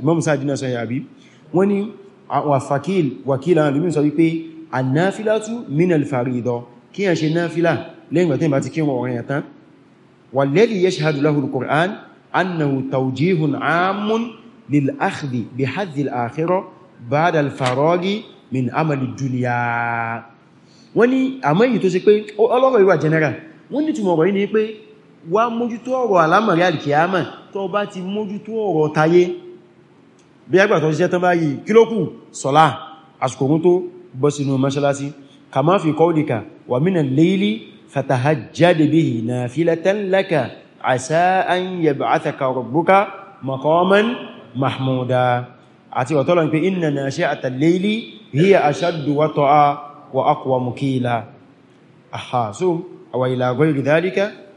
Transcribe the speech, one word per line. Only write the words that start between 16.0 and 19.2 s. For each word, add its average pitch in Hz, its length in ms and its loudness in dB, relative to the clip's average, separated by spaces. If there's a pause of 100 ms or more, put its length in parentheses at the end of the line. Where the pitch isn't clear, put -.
al-akhirah 156 560 -4 (460)
ba'da 160 300 2
al-faraghi 160 840 0 (280)
min 127 200 -2
amali 143 340 -2 (120)
dunya." 120 1040 -4 (720)